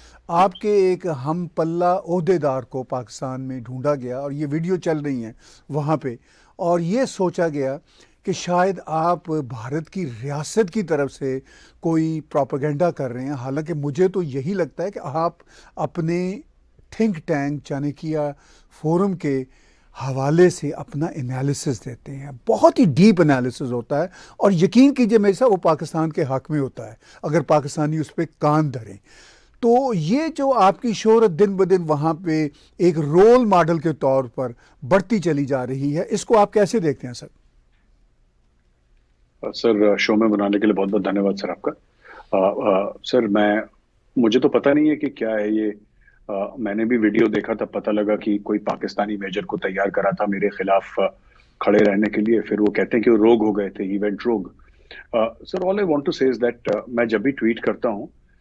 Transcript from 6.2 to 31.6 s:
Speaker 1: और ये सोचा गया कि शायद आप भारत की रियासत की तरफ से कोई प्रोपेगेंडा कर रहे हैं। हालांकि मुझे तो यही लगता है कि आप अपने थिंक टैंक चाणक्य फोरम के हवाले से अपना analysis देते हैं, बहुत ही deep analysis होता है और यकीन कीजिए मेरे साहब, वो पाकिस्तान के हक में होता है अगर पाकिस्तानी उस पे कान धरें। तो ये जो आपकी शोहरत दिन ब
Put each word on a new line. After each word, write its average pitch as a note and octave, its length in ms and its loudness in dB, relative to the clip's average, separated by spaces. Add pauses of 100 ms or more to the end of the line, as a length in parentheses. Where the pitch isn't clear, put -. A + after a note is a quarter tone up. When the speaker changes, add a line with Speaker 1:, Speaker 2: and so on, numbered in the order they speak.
Speaker 1:
और F3 220 0
ये G#3+ 240 0
सोचा F3+ 420 -2
गया C#3+ 300 -4 (480)
कि F#3+ 80 -2
शायद F3+ 540 0
आप D#3+ 440 -2
भारत C3 560 -6
की F#3+ 160 -8
रियासत C#3+ 640 -4
की G#3+ 140 -4
तरफ C#3+ 260 0
से C3+ 320 -6 (400)
कोई D#3+ 400 0 (100)
प्रोपेगेंडा D3 600 0
कर C3+ 200 -6
रहे B2+ 140 -8
हैं। C#3+ 80 -6
हालांकि C#3+ 400 -6
मुझे D3 340 0
तो F#3 140 -2
यही C#3 320 -4
लगता E3+ 300 -4
है G3+ 80 -4
कि G3+ 120 -14
आप D#3+ 340 -4 (400)
अपने F3+ 640 -4 (580)
थिंक G#3+ 180 2
टैंक C#3+ 440 -4
चाणक्य D3 720 -6 (380)
फोरम F3+ 420 0
के C3+ 560 -6 (300)
हवाले C#3 500 4
से D3 220 -4
अपना D3 460 -6
analysis C3 680 -4
देते B2+ 260 -14
हैं, C#3 360 -14
बहुत A#3+ 320 4
ही B3+ 60 6
deep F3+ 360 6
analysis C3 500 0
होता B2 300 -4
है F#3 100 -6 (280)
और G3+ 140 4
यकीन A#3 380 6
कीजिए A#3 260 2
मेरे G3+ 160 6
साहब, B3 180 4
वो F#3+ 60 4
पाकिस्तान D#3+ 540 0
के F3 100 -4
हक C3+ 300 -4
में D3+ 80 0
होता B2 300 -6
है G#2+ 80 -20 (260)
अगर D#3+ 180 0
पाकिस्तानी D3+ 580 0
उस D3 120 -6
पे E3 140 -4
कान D3+ 460 0
धरें। G#2+ 280 -14 (640)
तो B3 320 4
ये G#3+ 360 0
जो C4+ 220 0
आपकी G#3 420 2
शोहरत A3 380 4
दिन G3 260 2
ब F#3+ 80 4